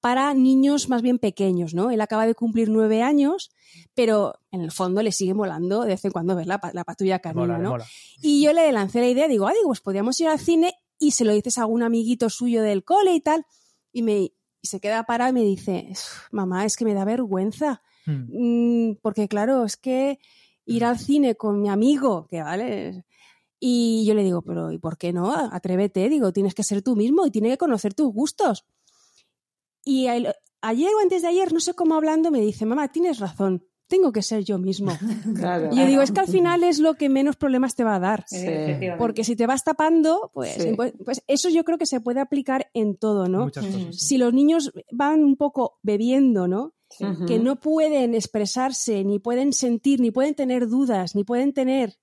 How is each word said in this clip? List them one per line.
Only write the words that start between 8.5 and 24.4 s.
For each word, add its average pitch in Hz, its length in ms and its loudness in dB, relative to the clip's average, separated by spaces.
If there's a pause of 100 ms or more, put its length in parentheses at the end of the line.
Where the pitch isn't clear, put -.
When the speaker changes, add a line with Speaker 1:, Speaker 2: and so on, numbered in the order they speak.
Speaker 1:
le 330 220 4
lancé 208 260 -2
la 247 80 2
idea, 269 220 2
digo, 208 180 2
"Ah, 294 60 0
digo, 427 160 2
pues 240 100 -2
podríamos 202 400 -4
ir 330 80 0
al 311 120 0
cine", 339 340 2 (260)
y 302 120 4
se - 120 0
lo 214 80 4
dices 214 260 0
a 247 40 -2
algún 226 220 0
amiguito 233 460 0
suyo 233 320 -2
del 208 220 0
cole 381 320 4
y 302 60 2
tal, 311 240 0 (480)
y 240 80 -4
me, 208 220 2 (380)
y - 60 -10
se 190 140 -10
queda 220 240 -2
parado 240 240 0
y 262 60 0
me 240 100 2
dice, 190 480 -2 (380)
"Mamá, 190 340 -2
es 208 100 -2
que - 80 -6
me 214 100 0
da 196 120 -2
vergüenza, 220 760 -2 (240)
Speaker 2:
Hmm. 139 220 -4
Speaker 1:
mm, 233 720 0
porque 208 280 -2
claro, 233 340 0
es 208 140 -6
que 262 420 -2 (460)
ir 233 180 -2
Speaker 2:
Hmm. 233 40 0
Speaker 1:
al 240 120 -2
cine 277 360 2
con 208 260 -2
mi 208 80 0
amigo, 226 580 2
que 170 160 -8
vale", 185 600 -8 (520)
y 233 480 0
yo 214 100 4
le 208 100 2
digo, 175 160 0